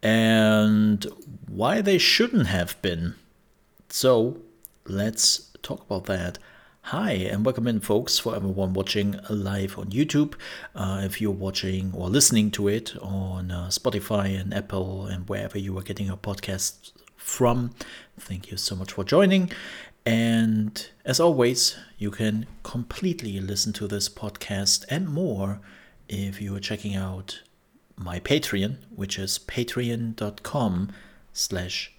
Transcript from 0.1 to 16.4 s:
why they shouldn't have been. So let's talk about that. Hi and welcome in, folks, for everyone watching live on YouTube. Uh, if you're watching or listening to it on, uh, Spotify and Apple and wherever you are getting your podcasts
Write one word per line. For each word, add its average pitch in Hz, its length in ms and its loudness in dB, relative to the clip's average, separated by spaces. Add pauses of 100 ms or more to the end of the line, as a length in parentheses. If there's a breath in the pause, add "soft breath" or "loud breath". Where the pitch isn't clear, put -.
why 120 320 2
they 196 180 6
shouldn't 233 500 4
have 87 340 0
been. 85 320 0 (720)
So 123 500 4 (460)
let's - 680 0 (120)
talk - 200 -8
about 95 240 -4
that. 90 320 -4 (500 soft breath)
Hi 185 240 -2
and 101 340 0
welcome 120 200 0
in, 113 140 2
folks, - 380 2
for 110 180 -2
everyone 95 380 0
watching 98 440 0 (120)
live 98 480 -2
on 98 80 -8
YouTube. 143 480 2 (400 loud breath)
Uh, 95 280 -4
if 95 180 -4
you're 107 100 0
watching 95 640 -2
or 90 160 -4
listening 110 400 6
to 101 180 0
it 113 320 -2
on, 92 500 -6
uh, 87 180 -6
Spotify 98 720 0
and 98 140 -4
Apple 95 540 -4
and 92 200 -6
wherever 101 320 -4
you 95 200 -4
are 98 40 -6
getting 98 260 -4
your 95 100 -4
podcasts - 760 -6 (240)